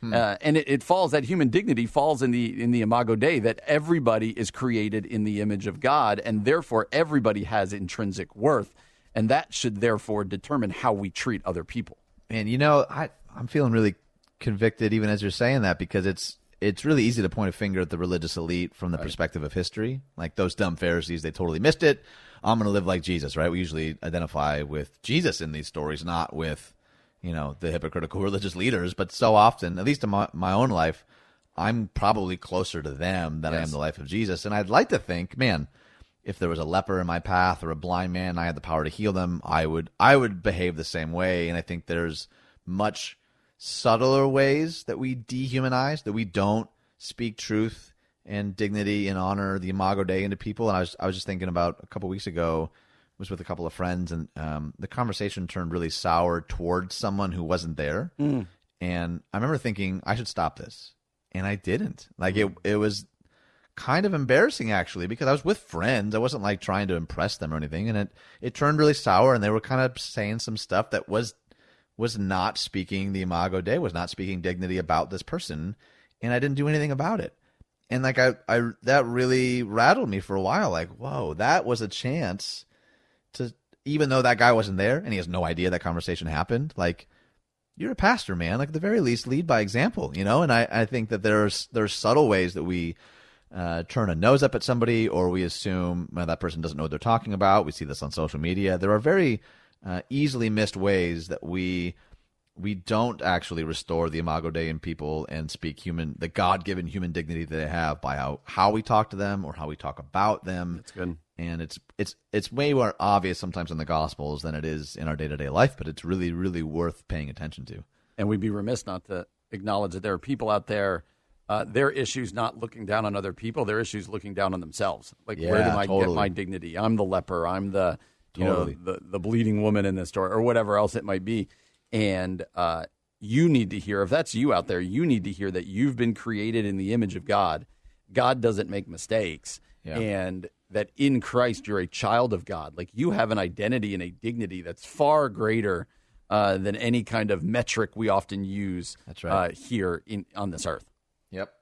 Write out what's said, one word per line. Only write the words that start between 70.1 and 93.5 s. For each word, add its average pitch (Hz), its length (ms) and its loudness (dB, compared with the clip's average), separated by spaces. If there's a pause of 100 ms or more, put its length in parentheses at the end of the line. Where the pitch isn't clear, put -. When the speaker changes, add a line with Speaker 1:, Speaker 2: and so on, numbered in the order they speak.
Speaker 1:
some 110 160 -6
stuff 104 340 0
that - 180 -2
was, 107 260 -2 (640)
was 113 220 -2
not 95 400 0
speaking 98 540 -4
the 95 100 -2
Imago 90 380 0
Dei, 104 180 0
was 117 160 -2
not 85 160 -4
speaking 95 300 -6
dignity 90 380 -2
about 82 320 0
this 92 120 -8
person, 85 540 -8 (440)
and 120 120 -2
I 123 80 2
didn't 139 160 0
do 143 120 0
anything 151 220 0
about 165 300 -2
it. - 160 -10 (540)
And, 127 120 0
like, 131 160 0
I, 127 160 6 (140)
I, 117 220 2 (120)
that 131 220 6
really 127 580 2
rattled 123 460 4
me 98 120 0
for 98 140 -6
a 98 80 2
while. 135 280 2
Like, 85 180 0
whoa, 113 460 -6
that 131 300 2
was 117 160 0
a 110 80 -4
chance 127 760 -6 (680)
to, 120 200 -6 (300)
even 147 240 2
though 131 140 4
that 123 160 6
guy 123 140 10
wasn't 104 260 4
there 113 200 4
and 190 120 -6
he 107 60 -2
has 87 120 -4
no 87 160 0
idea 85 260 0
that 90 100 0
conversation 85 460 -4
happened, 117 500 -2
like, 87 300 -2 (720)
you're - 160 -4
a - 40 -6
pastor, 196 400 2
man. 85 220 0
Like, 143 100 -2
at 156 60 -12
the 156 60 -2
very 202 200 2
least, 120 260 2
lead 139 200 0
by 127 140 4
example, 104 540 0
you 90 80 -2
know? 113 200 4
And 151 100 4
I, 117 180 4
I 113 140 2
think 110 240 -2
that 104 140 -2
there's, 107 500 2
there's 110 220 0
subtle 127 340 6
ways 92 260 4
that 78 100 -4
we, 85 300 -2 (600)